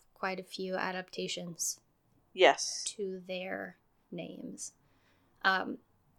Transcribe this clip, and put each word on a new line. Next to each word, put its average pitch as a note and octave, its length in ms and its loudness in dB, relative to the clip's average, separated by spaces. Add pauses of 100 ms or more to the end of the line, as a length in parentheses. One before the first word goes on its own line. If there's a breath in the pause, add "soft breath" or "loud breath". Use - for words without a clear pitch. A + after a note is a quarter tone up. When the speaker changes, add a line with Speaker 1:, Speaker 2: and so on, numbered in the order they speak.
(140)
Speaker 1:
quite F#3+ 260 -4
a F#3 40 -8
few F#3 320 -6
adaptations F3+ 1080 -4 (520)
Speaker 2:
Yes. - 520 6 (100)
Speaker 1:
to F#3+ 320 -6
their F#3 480 -6 (340)
names. - 640 -10 (720)
Um, F#3+ 360 2 (400)